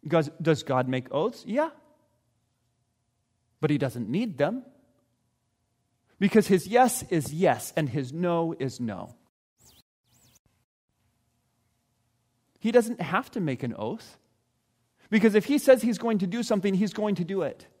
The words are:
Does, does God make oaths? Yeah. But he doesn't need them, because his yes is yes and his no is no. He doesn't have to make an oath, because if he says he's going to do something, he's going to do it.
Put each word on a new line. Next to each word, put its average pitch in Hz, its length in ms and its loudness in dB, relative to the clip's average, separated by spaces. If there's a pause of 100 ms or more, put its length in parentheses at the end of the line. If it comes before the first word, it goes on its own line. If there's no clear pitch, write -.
Does, 156 220 2 (120)
does 160 220 2
God 127 240 0
make 131 240 -4
oaths? 185 340 -4
Yeah. 294 260 -2 (1900)
But 147 120 0
he 147 60 2
doesn't 123 300 -4
need 175 300 -4
them, 196 260 -2 (1500)
because 202 300 4
his 190 180 2
yes 233 440 2
is 147 240 -2
yes 156 420 0
and 151 140 -2
his 131 240 -6
no 165 440 -2
is 131 220 -6
no. 104 360 -10 (3500)
He 226 120 -2
doesn't 233 300 4
have 180 300 -4
to 233 100 -6
make 139 220 -4
an 120 140 -6
oath, 135 400 -10 (920)
because 208 260 4
if 208 80 4
he 285 140 0
says 262 240 6
he's 220 160 0
going 226 220 0
to 185 80 -2
do 233 140 -4
something, 202 320 0
he's 190 200 0
going 208 220 -2
to 180 100 -4
do 190 160 -4
it. - 260 -8 (120)